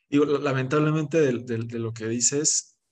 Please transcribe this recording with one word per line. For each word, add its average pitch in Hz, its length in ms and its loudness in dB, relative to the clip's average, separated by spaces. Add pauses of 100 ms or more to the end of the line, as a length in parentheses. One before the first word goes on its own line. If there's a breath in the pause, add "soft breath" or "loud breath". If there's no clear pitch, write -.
Digo, 143 160 4
la-, 143 140 2
lamentablemente 147 800 0
de, 127 180 2
de, 117 240 -6
de 117 160 -8
lo 113 140 -6
que 113 140 -8
dices, 131 680 -2 (140)